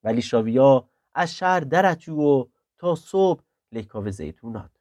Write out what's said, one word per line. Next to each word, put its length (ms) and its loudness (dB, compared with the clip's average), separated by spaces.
ولی 180 -2
شاویا 680 2
از 220 -4
شهر 240 0
درچو 560 -2
و 300 2
تا 180 -2
صبح 480 -2
لکاو 400 -10
زیتونات. 680 -12